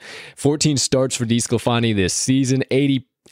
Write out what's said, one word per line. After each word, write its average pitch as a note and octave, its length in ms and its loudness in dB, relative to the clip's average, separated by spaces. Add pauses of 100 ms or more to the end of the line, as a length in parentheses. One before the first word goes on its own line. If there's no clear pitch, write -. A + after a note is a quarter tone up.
(340)
Fourteen D3+ 440 0
starts C3 360 0
for A#2+ 120 -4
DeSclafani. A#2 480 0
DeSclafani A#2 200 2
this F#2 200 0
season. C3 560 0
Eighty, C3+ 360 0 (260)